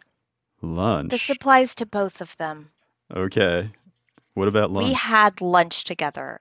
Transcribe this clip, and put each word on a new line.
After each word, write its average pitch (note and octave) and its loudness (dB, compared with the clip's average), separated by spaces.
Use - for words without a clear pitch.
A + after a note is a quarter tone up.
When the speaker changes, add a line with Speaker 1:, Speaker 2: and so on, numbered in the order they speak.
Speaker 1:
Lunch. E2+ -2
Speaker 2:
This B3 -4
applies C4 2
to A#3 -6
both G3+ -4
of F3 -16
them. D#3 -10
Speaker 1:
Okay. F#2+ 0
What G2 2
about G#2 2
Speaker 2:
We G2 0
Speaker 1:
lunch? C4 0
Speaker 2:
had G#3+ 2
lunch F3 2
together C#3+ -8